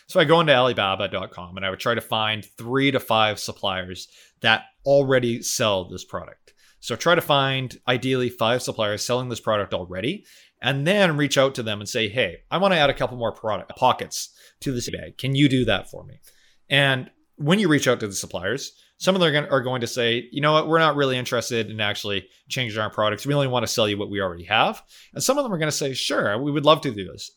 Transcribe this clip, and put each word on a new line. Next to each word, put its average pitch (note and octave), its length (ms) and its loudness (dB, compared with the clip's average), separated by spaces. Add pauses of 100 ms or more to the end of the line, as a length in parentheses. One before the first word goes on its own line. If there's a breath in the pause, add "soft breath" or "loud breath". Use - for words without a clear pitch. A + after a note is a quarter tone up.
So F#3+ 120 2
I D#3+ 60 6
go D#3+ 140 6
into D#3 160 4
Alibaba G#2 520 2
dot F#2+ 240 -8
com F2 260 -16
and G2 80 -6
I F#2+ 40 -2
would F#2+ 100 -6
try A#2 160 0
to A2 60 -2
find A2 440 -4 (120)
three C3 340 0
to C3 80 0
five G#2+ 400 2
suppliers F#2 680 -8 (340 soft breath)
that A2+ 220 2 (220)
already C3 580 2
sell G2 460 -2
this F2+ 160 -12
product. - 480 -14 (260 soft breath)
So - 180 -6
try F3 180 2
to D#3+ 60 2
find C3+ 560 0 (100)
ideally B2+ 420 0
five A#2+ 320 0
suppliers G#2+ 440 -4
selling B2 240 -2
this A2+ 100 -6
product G#2+ 340 0
already, F#2 520 -6 (380 soft breath)
and C#3 240 -2
then F#3 300 2
reach D3 200 0
out C3+ 180 4
to B2 80 -6
them G#2 160 -4
and G2+ 80 -10
say, A2+ 220 -2
"Hey, G#2 280 -2 (120)
I D3+ 80 -4
wanna F#3 200 2
add C#3+ 120 4
a B2+ 60 0
couple B2 220 -4
more A2+ 160 -2
product G2+ 420 -6
pockets - 540 0 (320 soft breath)
to C#3+ 100 -4
this A#2+ 180 -6
bag. E2 300 -12
Can C3+ 160 -2
you C#3+ 120 6
do B2+ 180 2
that G2 260 -2
for F2+ 120 -16
me?" - 180 -20 (480 soft breath)
And C3+ 420 2 (240)
when E3 240 2
you G3+ 80 2
reach C#3+ 200 4
out A#2+ 120 2
to A2 80 -6
the G2 80 -10
suppliers, G2 560 -6 (260 soft breath)
some F#3+ 180 0
of F#3+ 40 0
them E3+ 80 4
are C#3+ 60 2
gonna, D3 140 0
are C3+ 140 2
going B2 200 -4
to A#2 60 -2
say, A#2+ 440 -2
"You D3 80 -6
know D3+ 140 2
what? D#3 140 2
We're E3 120 4
not D#3 160 4
really C3 220 2
interested A#2 520 -2
in A2 120 -8
actually G2+ 480 -4 (180 soft breath)
changing A2+ 320 -4
our G#2+ 100 -2
products. G#2+ 360 -2
We C#3+ 80 0
only C#3 140 2
wanna A#2+ 200 0
sell G#2+ 220 2
you G2+ 80 0
what G2+ 120 -6
we G2+ 120 -4
already F2 240 -6
have." C3+ 360 2 (320 loud breath)
And - 80 -8
some C4+ 160 2
of C#4+ 60 0
them A#3 100 -4
are E3+ 40 -2
gonna D3+ 140 0
say, C3+ 220 -4
"Sure, B2+ 480 -2
we D3 100 -2
would C#3+ 140 -2
love D3+ 160 6
to C#3+ 100 -4
do G2+ 120 -8
this. F2+ 340 -14